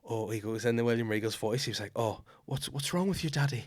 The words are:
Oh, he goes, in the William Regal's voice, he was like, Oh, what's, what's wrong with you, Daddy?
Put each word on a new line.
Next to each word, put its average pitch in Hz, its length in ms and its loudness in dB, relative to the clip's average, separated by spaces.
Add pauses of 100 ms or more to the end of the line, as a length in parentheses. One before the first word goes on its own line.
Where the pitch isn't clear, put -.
Oh, 110 220 -2
he 110 100 -2
goes, 107 240 -4
in 117 120 4
the 117 80 2
William 117 240 2
Regal's 107 260 2
voice, 113 300 0
he - 60 -2
was 110 100 -4
like, 101 160 -6
Oh, 110 240 0 (240)
what's, 139 240 -4
what's 139 260 -4
wrong 180 140 2
with 185 160 0
you, 160 60 0
Daddy? 143 360 0